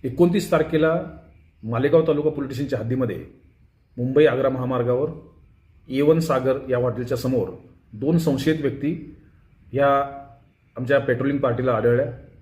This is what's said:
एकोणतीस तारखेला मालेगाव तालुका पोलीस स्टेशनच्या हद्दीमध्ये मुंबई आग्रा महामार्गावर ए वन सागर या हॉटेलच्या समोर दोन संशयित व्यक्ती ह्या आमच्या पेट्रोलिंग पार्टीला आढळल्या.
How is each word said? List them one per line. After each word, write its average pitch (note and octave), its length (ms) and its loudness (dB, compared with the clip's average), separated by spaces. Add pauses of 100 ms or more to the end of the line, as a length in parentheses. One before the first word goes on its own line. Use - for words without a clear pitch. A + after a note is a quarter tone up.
एकोणतीस F3 480 2
तारखेला D#3+ 440 2 (680)
मालेगाव C#3 440 2
तालुका D3+ 220 0
पोलीस D3 220 -6
स्टेशनच्या B2+ 280 -4
हद्दीमध्ये A2+ 380 -4 (800)
मुंबई C3 280 2
आग्रा C3+ 240 2
महामार्गावर B2+ 600 -2 (800)
ए C3+ 120 -2
वन D#3 180 6
सागर C3 380 0 (120)
या B2 80 0
हॉटेलच्या B2 400 -2
समोर A#2+ 300 0 (460)
दोन C#3 240 0
संशयित D#3 440 0
व्यक्ती C#3+ 320 -4 (760)
ह्या C#3 160 2 (920)
आमच्या B2+ 220 2
पेट्रोलिंग B2+ 380 -2
पार्टीला B2+ 340 0
आढळल्या. A#2+ 340 2 (360)